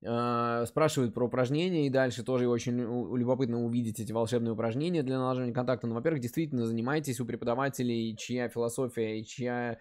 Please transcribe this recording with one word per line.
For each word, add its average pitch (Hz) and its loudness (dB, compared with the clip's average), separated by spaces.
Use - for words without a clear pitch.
э, 120 0
спрашивают 143 2
про 123 2
упражнения, 143 2
и - 0
дальше 127 2
тоже 123 2
очень 120 2
у-, 117 -2
любопытно 120 2
увидеть 117 0
эти 110 -6
волшебные 117 2
упражнения 131 0
для 131 0
налаживания 127 0
контакта. 127 0
Ну, 117 -2
во-первых, 143 0
действительно, 131 0
занимайтесь 120 0
у 127 -4
преподавателей, 120 -2
чья 120 -4
философия 117 -2
и 113 -8
чья 120 -4